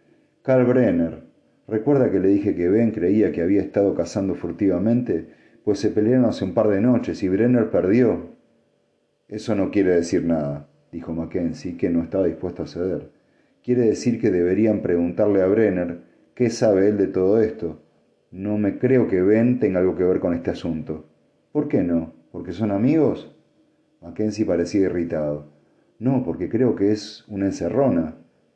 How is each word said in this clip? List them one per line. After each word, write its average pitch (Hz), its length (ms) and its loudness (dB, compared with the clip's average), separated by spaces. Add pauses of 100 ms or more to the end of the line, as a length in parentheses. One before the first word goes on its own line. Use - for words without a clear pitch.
(420)
"Karl 127 240 2
Brenner. 104 580 2 (440)
¿Recuerda 113 440 0
que 92 80 0
le 92 100 2
dije 101 260 0
que 87 120 -2
Ben 110 240 2
creía 92 400 2
que 87 100 -4
había 95 200 2
estado 101 320 0
cazando 90 420 -4
furtivamente? 95 920 0 (360)
Pues 101 160 0
se 107 120 0
pelearon 120 340 2
hace - 180 -2
un 90 100 -4
par 107 140 2
de 101 140 2
noches 117 420 0
y 92 60 0
Brenner 110 400 2
perdió". 95 640 2 (1000)
"Eso 104 260 -4
no 95 160 -2
quiere 92 240 4
decir 85 300 0
nada", 73 420 -2 (240)
dijo 82 220 -10
Mackenzie, 85 640 -6
que 92 120 -2
no 85 140 0
estaba 95 220 -2
dispuesto 85 380 -6
a 78 40 -8
ceder. 87 540 -8 (420)
Quiere 123 200 2
decir 113 360 2
que 107 120 2
deberían 95 500 2
preguntarle 92 600 0
a 92 60 2
Brenner 92 540 0 (320)
qué 120 160 0
sabe 104 400 2
él 104 80 0
de 95 100 2
todo 95 340 2
esto. 85 420 -4 (480)
No 101 260 -6
me 104 220 -2
creo 127 280 2
que 92 140 0
Ben 113 380 4
tenga 95 200 0
algo 90 160 2
que 90 80 -2
ver 90 160 2
con 87 140 0
este 85 180 -4
asunto. 78 540 -8 (460)
¿Por 147 160 -2
qué 101 160 0
no? 85 300 -2 (180)
¿Porque 87 220 -10
son 104 180 -2
amigos? 127 640 0 (680)
Mackenzie 101 440 -4
parecía 90 360 0
irritado. 80 720 -4 (480)
No, 123 240 0
porque - 260 -6
creo 113 260 2
que 98 160 2
es - 360 -6
una 98 180 -4
encerrona. 90 720 0 (400)